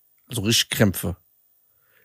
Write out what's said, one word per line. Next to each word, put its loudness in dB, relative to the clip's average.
also -8
richtig 0
Krämpfe. 0